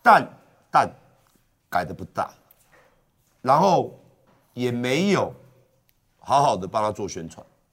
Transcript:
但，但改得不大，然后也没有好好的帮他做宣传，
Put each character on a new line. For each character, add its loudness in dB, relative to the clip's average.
但， 6
但 2
改 -2
得 -10
不 -14
大， -10
然 2
后 0
也 -4
没 -2
有 0
好 0
好 2
的 -8
帮 -4
他 -2
做 -8
宣 -12
传， -20